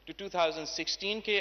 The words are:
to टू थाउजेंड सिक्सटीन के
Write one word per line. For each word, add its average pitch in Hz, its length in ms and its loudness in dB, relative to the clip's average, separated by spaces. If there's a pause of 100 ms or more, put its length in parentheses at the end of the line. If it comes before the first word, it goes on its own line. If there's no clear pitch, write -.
to - 120 -12
टू 196 100 -6
थाउजेंड 160 380 2
सिक्सटीन 196 540 -2
के 208 200 4